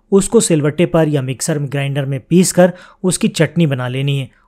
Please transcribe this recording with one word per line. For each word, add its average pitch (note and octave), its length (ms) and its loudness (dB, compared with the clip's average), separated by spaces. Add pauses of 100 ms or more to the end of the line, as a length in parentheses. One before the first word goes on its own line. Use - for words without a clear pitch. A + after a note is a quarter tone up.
(120)
उसको G3 280 4
सिलवट्टे D#3 480 0
पर E3 200 2
या D3 140 -2
मिक्सर C3+ 380 -6
ग्राइंडर C#3 460 -4
में C3+ 140 -6
पीसकर F3+ 540 2 (300)
उसकी F#3+ 260 0
चटनी E3+ 380 0
बना B2+ 200 -4
लेनी C#3 320 -2
है। B2+ 100 -8 (180)